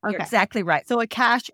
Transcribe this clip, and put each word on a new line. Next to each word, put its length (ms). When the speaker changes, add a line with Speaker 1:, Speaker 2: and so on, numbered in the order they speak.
Speaker 1:
You're 120
Speaker 2:
Okay. 80
Speaker 1:
exactly 380
right. 240
Speaker 2:
So 140
a 80
cash 460